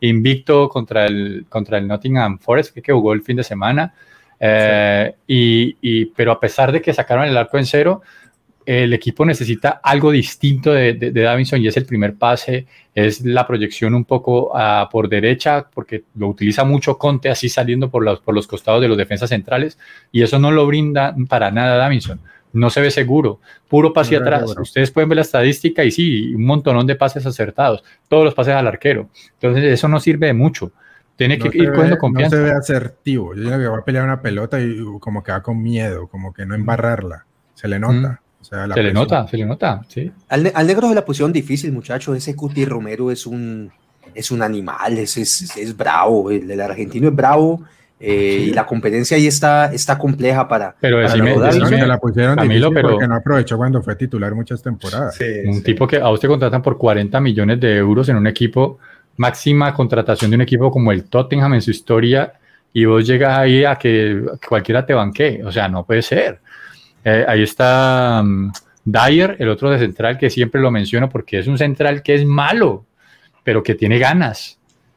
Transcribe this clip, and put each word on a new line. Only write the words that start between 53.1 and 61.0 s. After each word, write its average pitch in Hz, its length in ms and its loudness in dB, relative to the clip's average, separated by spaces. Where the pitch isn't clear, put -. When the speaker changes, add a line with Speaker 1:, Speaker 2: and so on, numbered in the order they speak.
Speaker 2:
aprovechó 123 420 0
cuando 127 240 0
fue 107 140 -6
titular 107 400 -6
muchas 113 260 -8
temporadas. 117 540 -6
Speaker 4:
Sí, 123 100 -8
Speaker 1:
un 101 80 0
Speaker 4:
sí. 98 80 -4
Speaker 1:
tipo 120 240 0
que 143 120 2
a 120 120 0
usted 107 160 0
contratan 131 360 2
por 131 160 0
cuarenta 104 420 2
millones 113 400 2
de 113 160 2
euros 107 320 2
en 123 80 2
un 104 100 2
equipo, 120 540 0
máxima 143 540 0
contratación 113 600 0
de - 20 4
un 120 60 4
equipo 127 320 2
como 120 180 2
el 92 140 0